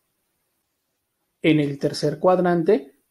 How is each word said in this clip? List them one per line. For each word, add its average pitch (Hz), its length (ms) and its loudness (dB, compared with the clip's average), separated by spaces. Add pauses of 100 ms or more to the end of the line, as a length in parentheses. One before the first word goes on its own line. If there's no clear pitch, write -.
(1400)
En 156 180 2
el 143 180 -4
tercer 151 400 -4
cuadrante, 180 800 0 (120)